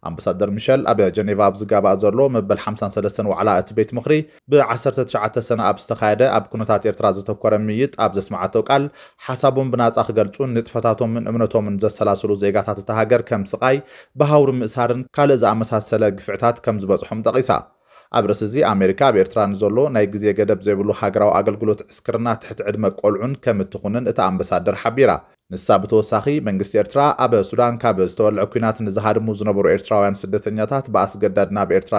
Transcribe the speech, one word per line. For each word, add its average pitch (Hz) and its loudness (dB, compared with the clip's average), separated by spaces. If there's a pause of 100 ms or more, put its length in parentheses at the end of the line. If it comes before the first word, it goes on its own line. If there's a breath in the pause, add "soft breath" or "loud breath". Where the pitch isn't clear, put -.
ኣምባሳደር 92 -2
ሚሸል 131 2
ኣብ 107 2 (100)
ጀኔቫ 104 -2
ኣብ 98 4
ዝጋባእ 101 2
ዘሎ 104 2
መበል 104 0
ሓምሳን 107 -6
ሰለስተን 104 -4
ዋዕላ 98 2
እቲ 92 -4
ቤት 110 0
ምኽሪ 139 0 (320 soft breath)
ብዓሰርተ 127 2
ትሽዓተ 110 -4
ሰነ 113 -2
ኣብ 98 0
ዝተኻየደ 110 2
ኣብ 107 0
ኩነታት 110 0
ኤርትራ 104 0
ዘተኮረ 104 -2
ምይጥ 110 -2
ኣብ 110 2
ዘስማዓቶ 98 -2
ቃል 139 2 (360 loud breath)
ሓሳቦም 131 -2
ብናጻ 117 0
ክገልጹን 110 -2
ንጥፈታቶምን 117 -2
እምነቶምን 107 -2
ዘሰላስሉ 104 0
ዜጋታት 101 0
እታ 110 -2
ሃገር 113 2
ከም 101 -4
ስቓይ፣ 135 0 (360 loud breath)
ብሃውሪ 147 4
ምእሳርን 123 -2
ካልእ 143 2
ዝኣመሳሰለ 110 0
ግፍዕታት 101 -2
ከም 107 -4
ዝበጽሖም 98 -2
ጠቒሳ። 123 0 (600 soft breath)
ኣብ 110 2
ርእሲ 104 0
እዚ 107 -4
ኣሜሪካ 98 2
ኣብ 131 4
ኤርትራ 95 2
ንዘሎ 101 0 (120)
ናይ 110 2
ግዜ 101 -4
ገደብ 101 0
ዘይብሉ 101 0
ሃገራዊ 104 2
ኣገልግሎት 104 0
ዕስክርና 113 -6
ትሕቲ - -14
ዕድመ 104 -2
ቆልዑን 107 -2
ከም 113 -2
እትኹንን 107 -4
እታ - -2
ኣምባሳደር 92 0
ሓቢራ። 117 2 (400 soft breath)
ንሳ 92 -8 (100)
ብተወሳኺ 107 0 (160)
መንግስቲ 98 -4
ኤርትራ 107 0 (180)
ኣብ 123 2 (100)
ሱዳን 120 0
ካብ 113 0
ዝተወልዐ 104 0
ኩናት 110 -2
ንዝሃድሙ 107 -2
ዝነበሩ 101 0
ኤርትራውያን 101 2
ስደተኛታት 107 -4
ብኣስገዳድ 101 0
ናብ 98 -2
ኤርትራ 98 0